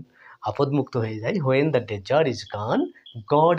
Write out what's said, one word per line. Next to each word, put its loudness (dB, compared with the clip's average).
আপদমুক্ত -2
হয়ে -6
যাই, -2
"when 4
the 2
danger 0
is -10
gone, 0
God 6